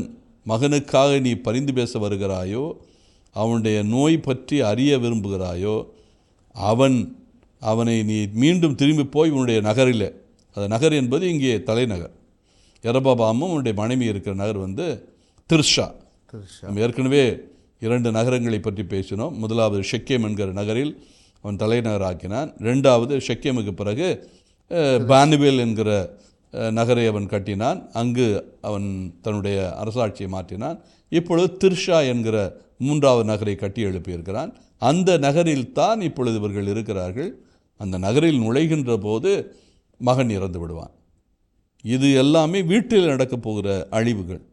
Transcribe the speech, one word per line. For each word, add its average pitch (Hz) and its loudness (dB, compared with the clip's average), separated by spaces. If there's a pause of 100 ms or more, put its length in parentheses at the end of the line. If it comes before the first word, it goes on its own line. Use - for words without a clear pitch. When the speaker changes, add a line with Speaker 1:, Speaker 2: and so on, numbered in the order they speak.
(480)
Speaker 1:
மகனுக்காக 139 2
நீ 123 2
பரிந்து 127 -2
பேச 120 -2
வருகிறாயோ, 101 -4 (580)
அவனுடைய 110 0
நோய் 139 4
பற்றி 135 -2
அறிய 127 2
விரும்புகிறாயோ, 101 -2 (680)
அவன், 117 2 (440)
அவனை 113 0
நீ 107 0
மீண்டும் 156 4
திரும்பி 143 2
போய் 156 2
உன்னுடைய 123 2
நகரிலே, 110 2 (400)
அந்த 101 -6
நகர் 135 2
என்பது 143 0
இங்கே 131 0
தலைநகர், 110 -2 (680)
யெரொபெயாமும் 120 2
அவனுடைய 123 -2
மனைவி 123 0
இருக்கிற 101 -4
நகர் 101 -4
வந்து 98 -8 (380)
திர்ஷா. 135 0 (400)
Speaker 2:
திர்ஷா. 101 -20
Speaker 1:
நம்ம 101 -6
ஏற்கனவே 131 2 (400)
இரண்டு 117 0
நகரங்களை 117 0
பற்றி 101 -4
பேசினோம். 98 -6
முதலாவது 110 0
ஷெக்கேம் 123 -2
என்கிற 104 -2
நகரில் 110 -4 (340)
அவன் 104 -6
தலைநகராக்கினான். 107 -2
இரண்டாவது 127 4
ஷெக்கேமுக்கு 123 -4
பிறகு, 107 -4 (420)
அ, 170 -6 (240)
பானுவேல் 139 6
என்கிற, 107 0 (360)
அ, 113 -4
நகரை 117 2
அவன் 104 -2
கட்டினான். 104 -4
அங்கு 117 -2
அவன் 98 -6
தன்னுடைய 98 -4
அரசாட்சியை 107 -4
மாற்றினான். 95 -8 (280)
இப்பொழுது 180 0
திர்ஷா 165 0
என்கிற 110 -2 (200)
மூன்றாவது 135 2
நகரை 104 -2
கட்டி 104 -6
எழுப்பியிருக்கிறான். 92 -6 (240)
அந்த 170 2
நகரில் 143 0
தான் 202 0
இப்பொழுது 123 -2
இவர்கள் 101 -4
இருக்கிறார்கள். 101 -6 (400)
அந்த 95 -6
நகரில் 131 2
நுழைகின்ற 127 0
போது 117 -2 (420)
மகன் 123 0
இறந்து 92 -4
விடுவான். 82 -12 (920)
இது 131 2
எல்லாமே 156 4
வீட்டில் 185 2
நடக்கப் 127 0
போகிற 101 -4
அழிவுகள். 104 -2 (100)